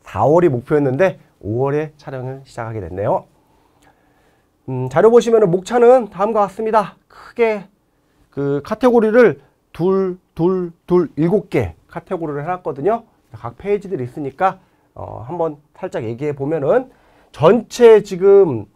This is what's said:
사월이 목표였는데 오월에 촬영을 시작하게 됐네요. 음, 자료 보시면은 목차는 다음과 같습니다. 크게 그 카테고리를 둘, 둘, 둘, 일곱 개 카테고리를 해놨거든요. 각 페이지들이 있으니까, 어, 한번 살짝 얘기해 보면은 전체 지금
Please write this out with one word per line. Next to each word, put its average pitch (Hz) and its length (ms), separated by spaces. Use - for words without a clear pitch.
사월이 151 480
목표였는데 139 680
오월에 139 560
촬영을 131 480
시작하게 113 360
됐네요. 98 460
음, 131 200
자료 170 220
보시면은 226 400
목차는 233 600
다음과 208 300
같습니다. 208 560
크게 214 560
그 143 340
카테고리를 220 760
둘, 185 460
둘, 180 380
둘, 180 300
일곱 175 340
개 110 240
카테고리를 165 540
해놨거든요. 180 640
각 117 260
페이지들이 190 460
있으니까, 156 560
어, 104 320
한번 160 320
살짝 185 300
얘기해 120 300
보면은 151 560
전체 220 680
지금 185 720